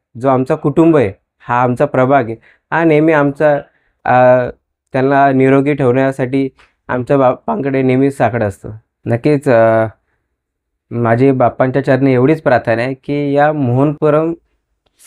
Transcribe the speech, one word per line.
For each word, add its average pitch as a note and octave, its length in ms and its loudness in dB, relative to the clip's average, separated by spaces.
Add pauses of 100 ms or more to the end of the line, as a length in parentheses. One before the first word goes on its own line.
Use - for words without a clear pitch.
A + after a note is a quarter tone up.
(200)
जो C3 80 -2
आमचा C3 260 0
कुटुंब D#3 420 2
आहे, G#2 160 0 (260)
हा B2 240 -2
आमचा B2 240 0
प्रभाग C3 380 0
आहे, A2+ 120 -10 (340)
हा D#3+ 140 0
नेहमी D#3 280 2
आमचा, C#3+ 420 0 (500)
अ, B2+ 460 2 (420)
त्यांना C#3 400 2
निरोगी C3+ 420 2
ठेवण्यासाठी C3+ 760 -2 (400)
आमच्या B2+ 300 -2
बाप्पांकडे C3+ 640 -2
नेहमी C3 280 0
साकडं A#2 380 -2
असतं. - 220 -12 (360)
नक्कीच, C#3 420 -2
अ, A2+ 380 2 (1040)
माझी A#2 420 2
बाप्पांच्या C3 520 -2
चरणी C3+ 300 0
एवढीच C#3 280 2
प्रार्थना A#2 400 0
आहे C3+ 120 -6
की C#3+ 380 -6
या D3 200 2
मोहनपुरम D3 800 0 (760)